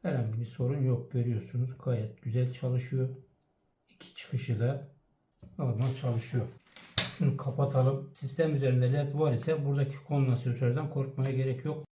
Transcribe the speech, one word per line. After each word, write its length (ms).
Herhangi 380
bir 60
sorun 360
yok. 300
Görüyorsunuz 580
gayet 380
güzel 300
çalışıyor. 560
İki 240
çıkışı 460
da 280
normal 420
çalışıyor. 460
Şunu 180
kapatalım. 760
Sistem 400
üzerinde 380
led 220
var 180
ise 320
buradaki 320
kondansatörden 800
korkmaya 420
gerek 320
yok. 200